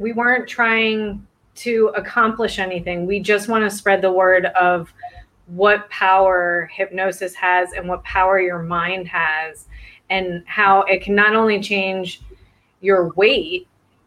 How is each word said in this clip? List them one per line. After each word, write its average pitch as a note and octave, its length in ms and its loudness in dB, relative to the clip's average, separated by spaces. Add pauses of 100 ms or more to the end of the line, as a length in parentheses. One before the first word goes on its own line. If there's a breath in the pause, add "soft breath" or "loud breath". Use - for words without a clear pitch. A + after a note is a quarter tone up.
we A3+ 100 -4
weren't A#3 380 0
trying A3 760 -2 (300)
to A3+ 400 0
accomplish A3+ 640 -2
anything. F3 460 -6
We G3 160 -4
just G#3 260 0
wanna A3 220 0
spread G3 320 0
the F#3 100 2
word F#3 360 4
of F3+ 460 0 (540 loud breath)
what G3+ 420 0
power F3+ 840 2
hypnosis F#3 640 -4
has F3+ 360 0
and F3+ 160 -10
what F3+ 160 -6
power F#3+ 380 2
your F3 180 -2
mind F3 480 -4
has, D#3+ 600 -6 (420 loud breath)
and F3+ 360 -4
how G3 360 4
it F#3+ 200 0
can G3+ 140 -2
not G#3 180 4
only A3 280 2
change F#3+ 600 -4 (600 soft breath)
your F#3 320 2
weight, F3+ 520 0 (420)